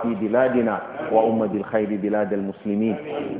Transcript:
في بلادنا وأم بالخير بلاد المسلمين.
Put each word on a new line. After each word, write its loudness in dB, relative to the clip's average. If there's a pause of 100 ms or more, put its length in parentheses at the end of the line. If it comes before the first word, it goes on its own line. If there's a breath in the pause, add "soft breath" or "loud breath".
في 0
بلادنا 2 (340)
وأم 4
بالخير 0 (140)
بلاد 0
المسلمين. -2 (440)